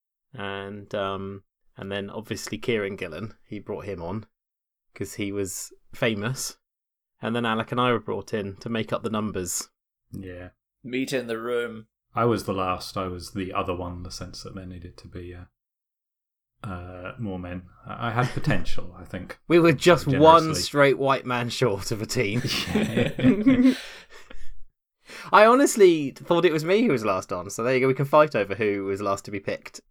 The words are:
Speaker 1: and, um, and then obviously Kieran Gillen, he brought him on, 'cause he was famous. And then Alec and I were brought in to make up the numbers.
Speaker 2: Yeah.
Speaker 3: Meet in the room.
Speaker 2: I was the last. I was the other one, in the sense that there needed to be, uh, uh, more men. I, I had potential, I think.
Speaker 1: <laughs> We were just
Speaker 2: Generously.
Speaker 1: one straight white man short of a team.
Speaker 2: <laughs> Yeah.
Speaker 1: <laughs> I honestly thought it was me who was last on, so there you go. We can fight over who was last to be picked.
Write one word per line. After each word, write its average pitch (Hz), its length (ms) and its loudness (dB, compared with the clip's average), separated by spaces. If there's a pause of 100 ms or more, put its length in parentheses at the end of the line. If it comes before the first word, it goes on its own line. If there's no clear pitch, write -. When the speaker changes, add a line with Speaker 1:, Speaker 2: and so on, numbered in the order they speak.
(340)
Speaker 1:
and, 101 600 -10
um, 98 500 -6 (340)
and 202 140 -10
then 202 180 -6
obviously - 480 -10
Kieran 104 400 -4
Gillen, 90 380 -10 (100)
he 107 140 -12
brought 92 260 -10
him 95 160 -8
on, 98 240 -8 (680)
'cause - 200 -10
he 101 180 -4
was 98 400 -6 (220)
famous. 113 640 -2 (640)
And 113 140 -4
then 120 100 -2
Alec 113 260 -2
and 123 80 -2
I 123 140 2
were 113 60 0
brought 101 340 -8
in 98 240 -6
to - 120 -10
make 110 220 -4
up 113 120 -4
the 110 60 -4
numbers. 98 600 -4 (420)
Speaker 2:
Yeah. 90 380 -14 (340)
Speaker 3:
Meet 131 300 -4
in 120 140 -2
the 113 120 -4
room. 117 480 -4 (280)
Speaker 2:
I 113 100 2
was 110 180 2
the 101 100 -4
last. 92 440 -4
I 95 100 -4
was 90 240 -10
the 95 220 -6
other 92 220 -4
one, 90 180 -8
in 87 100 -12
the 87 80 -12
sense - 320 -12
that 92 120 -14
there 95 100 -12
needed 90 320 -16
to - 100 -20
be, 90 280 -14
uh, - 1300 -20
uh, 90 520 -12
more 95 200 -6
men. 90 240 -10 (240)
I, 117 200 -8
I 113 40 -4
had 123 220 0
potential, 90 640 2
I 92 60 -16
think. - 380 -12
Speaker 1:
<laughs> - 40 -20
We 170 120 6
were 165 140 8
just 170 320 4
Speaker 2:
Generously. 143 200 6
Speaker 1:
one 160 300 8
straight 139 420 4
white 135 280 0
man 120 240 -2
short 101 420 -2
of 107 100 -4
a 110 40 -6
team. 120 360 -2 (160)
Speaker 2:
<laughs> - 160 -4
Yeah. 240 1040 4
Speaker 1:
<laughs> - 60 -14 (1500)
I 202 140 10
honestly 196 640 6
thought 170 340 2
it 160 80 4
was 156 120 -2
me 202 180 4
who 226 80 4
was 113 140 0
last 95 260 -2
on, 92 180 -6
so 113 140 -6
there 127 120 2
you 127 60 2
go. 135 60 4
We 135 60 4
can 139 120 -2
fight 151 300 4
over 98 200 0
who 101 300 0
was 98 160 -4
last 98 240 -2
to 101 60 -14
be 101 80 -6
picked. - 520 -10